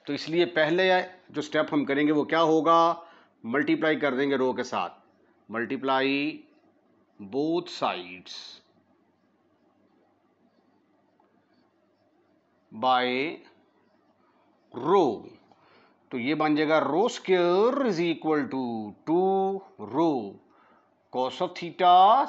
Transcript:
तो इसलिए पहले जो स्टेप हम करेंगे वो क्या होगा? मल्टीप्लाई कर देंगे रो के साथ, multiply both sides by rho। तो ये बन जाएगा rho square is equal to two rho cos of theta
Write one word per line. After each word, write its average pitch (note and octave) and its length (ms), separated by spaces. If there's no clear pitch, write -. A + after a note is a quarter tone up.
तो C#3+ 60
इसलिए D#3+ 320
पहले E3+ 320
जो D3 120
स्टेप D3+ 300
हम C#3+ 120
करेंगे D3 280
वो D3 120
क्या D#3+ 160
होगा? E3 280
मल्टीप्लाई D3+ 520
कर C3+ 180
देंगे C#3 220
रो B2+ 160
के A#2 120
साथ, F#2+ 260
multiply B2+ 560
both D3+ 500
sides F#2 640
by B2+ 640
rho। D#3+ 300
तो C3+ 80
ये C3+ 160
बन D3+ 220
जाएगा D3+ 300
rho D#3 240
square F#3+ 760
is E3+ 140
equal D#3 540
to C3 100
two F#3+ 560
rho D#3+ 180
cos B2+ 280
of F3 140
theta F#3 720